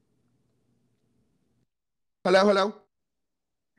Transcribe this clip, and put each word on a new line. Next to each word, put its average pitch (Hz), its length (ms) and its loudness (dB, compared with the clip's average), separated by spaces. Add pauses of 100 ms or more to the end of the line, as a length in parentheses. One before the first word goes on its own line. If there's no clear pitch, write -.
(2250)
Hello, 190 220 2
hello. 202 280 -2 (1040)